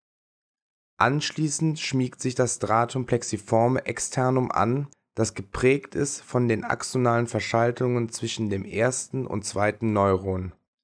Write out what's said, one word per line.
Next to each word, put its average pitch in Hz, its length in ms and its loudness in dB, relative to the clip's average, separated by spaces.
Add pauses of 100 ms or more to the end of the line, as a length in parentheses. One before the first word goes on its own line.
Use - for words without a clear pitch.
(960)
Anschließend 151 840 0
schmiegt 127 400 -2
sich 127 140 -2
das 123 220 0
Stratum 117 500 0
plexiforme 120 800 0
externum 127 640 0
an, 127 380 0 (260)
das 110 220 0
geprägt - 580 0
ist - 280 -2
von 123 260 0
den 113 160 0
axonalen 120 640 0
Verschaltungen 120 800 0
zwischen 113 400 -4
dem 95 160 -2
ersten 127 640 -2
und 101 180 -6
zweiten 104 480 0
Neuron. 95 600 2 (300)